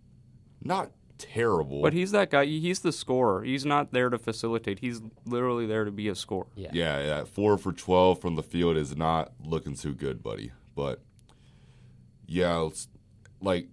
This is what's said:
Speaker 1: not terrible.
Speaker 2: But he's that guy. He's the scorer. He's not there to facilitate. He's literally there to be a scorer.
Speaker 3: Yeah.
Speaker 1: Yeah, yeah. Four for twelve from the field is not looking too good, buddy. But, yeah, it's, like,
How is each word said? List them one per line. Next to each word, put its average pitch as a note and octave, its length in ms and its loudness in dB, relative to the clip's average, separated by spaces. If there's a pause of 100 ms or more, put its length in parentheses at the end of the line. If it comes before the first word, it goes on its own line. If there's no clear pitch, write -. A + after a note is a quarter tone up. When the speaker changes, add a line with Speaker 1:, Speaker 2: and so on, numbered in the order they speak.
(600)
Speaker 1:
not F3+ 320 -4 (280)
terrible. D#2+ 640 0
Speaker 2:
But D3+ 100 4
he's F3+ 180 0
that G3+ 200 2
guy. C#3+ 140 4
He's D#3 340 -2
the E3 120 0
scorer. A#2 520 2
He's C3 200 -4
not D3 280 0
there B2+ 180 2
to A#2+ 80 0
facilitate. A2+ 600 -4
He's A#2+ 200 -6 (260)
literally A#2+ 420 0
there G#2+ 180 0
to G#2 60 -4
be G#2 160 -4
a F#2+ 80 0
scorer. - 400 -6
Speaker 3:
Yeah. F#2+ 180 -12
Speaker 1:
Yeah, D#2 300 2
yeah. D2 220 -2
Four G2+ 340 2
for F#2 120 -4
twelve F2+ 500 6
from E2+ 140 -2
the D2+ 80 -2
field E2+ 340 2
is C#2+ 180 -2
not D#2+ 380 0 (100)
looking D2+ 320 -4
too C#2+ 180 -6
good, B1 300 -6
buddy. G#1+ 280 -10 (240)
But, C#2 260 -4 (1200)
yeah, E2+ 400 0
it's, - 220 -8 (520)
like, F#2 340 0